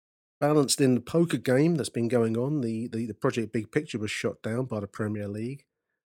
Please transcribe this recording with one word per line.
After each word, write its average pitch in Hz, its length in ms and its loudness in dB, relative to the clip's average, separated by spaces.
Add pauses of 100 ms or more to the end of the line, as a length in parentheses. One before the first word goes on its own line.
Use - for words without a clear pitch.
(400)
Balanced 147 400 2
in 131 160 6
the 117 40 0
poker 165 360 2
game 139 400 4
that's 120 120 -2
been 117 200 -2
going 113 280 2
on, 143 240 0
the, 113 280 -4
the, 113 180 -4
the 107 80 -6
Project 120 380 -2
Big 110 180 -4
Picture 151 280 -2
was 104 120 -4
shot - 320 -4
down 117 220 -2
by 110 160 -4
the 101 80 -6
Premier 104 400 -6
League. 113 360 -8 (460)